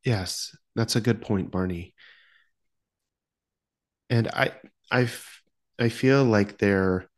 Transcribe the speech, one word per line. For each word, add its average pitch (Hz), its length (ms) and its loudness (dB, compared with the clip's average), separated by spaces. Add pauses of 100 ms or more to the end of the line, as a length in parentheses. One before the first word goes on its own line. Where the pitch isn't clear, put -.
Yes. 101 500 -4 (200)
That's 117 220 -2
a 120 40 2
good 110 220 0
point, 98 280 -2
Barney. 90 440 -6 (2250)
And 117 180 2
I, - 240 -2 (380)
I 127 120 2
f-, - 400 -8 (360)
I 117 100 2
feel 135 360 2
like 104 340 2
their 95 600 2